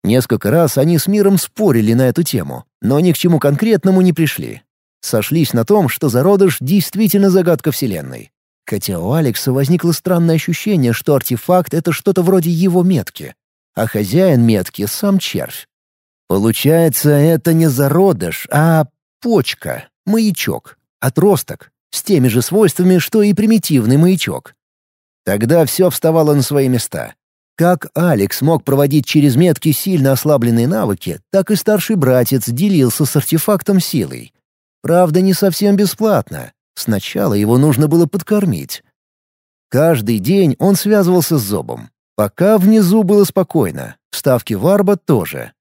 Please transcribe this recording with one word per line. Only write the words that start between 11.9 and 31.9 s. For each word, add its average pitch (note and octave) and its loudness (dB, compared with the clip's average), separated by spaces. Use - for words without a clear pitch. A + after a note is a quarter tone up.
что-то F#3 -2
вроде F3 2
его F3 0
метки, A#2 -4
а A2 -2
хозяин A#2+ 0
метки — G2+ -2
сам - -2
червь. - -8
Получается, D3 0
это D#3 2
не D#3+ 2
зародыш, C#3 0
а D#3 2
почка, - -4
маячок, G3+ -4
отросток, D3+ -2
с - -10
теми D#3 2
же A2+ 2
свойствами, F3+ 2
что G#3 0
и G#3 2
примитивный D#3 2
маячок. E3 -2
Тогда A#2 2
всё F3+ 0
вставало D#3+ 0
на C#3 2
свои C#3 0
места. E2 -4
Как F3 0
Алекс D3+ 0
мог D#3 0
проводить C#3+ 2
через C#3+ 2
метки D#3+ 2
сильно C#3 0
ослабленные A#2+ 0
навыки, C#3 -4
так F#3+ 0
и G#3 2
старший G#3+ 0